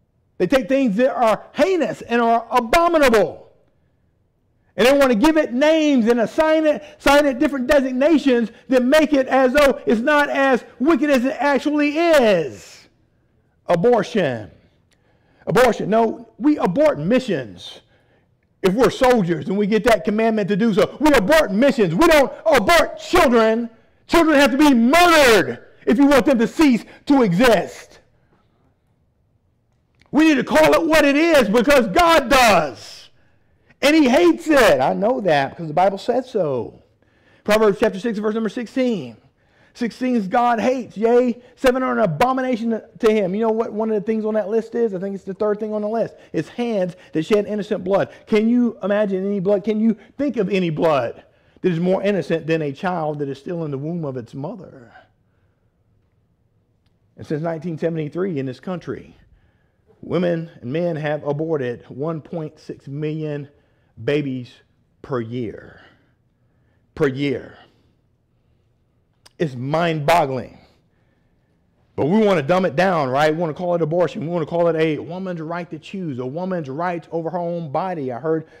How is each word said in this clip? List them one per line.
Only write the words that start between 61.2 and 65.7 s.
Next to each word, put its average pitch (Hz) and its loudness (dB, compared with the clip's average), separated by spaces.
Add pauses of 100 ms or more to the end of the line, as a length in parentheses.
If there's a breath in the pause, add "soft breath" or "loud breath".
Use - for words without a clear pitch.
aborted 143 -6
one 151 -8
point 160 -12
six - -18
million 151 -8 (540)
babies 131 -6 (500)
per 127 -6
year. 113 -12 (1120 soft breath)